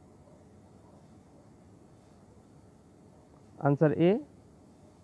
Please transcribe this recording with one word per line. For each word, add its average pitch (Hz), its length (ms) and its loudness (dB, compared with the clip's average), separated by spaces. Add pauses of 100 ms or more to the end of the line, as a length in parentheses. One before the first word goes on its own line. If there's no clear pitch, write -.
(3750)
आंसर 143 280 2
ए, 185 280 0 (840)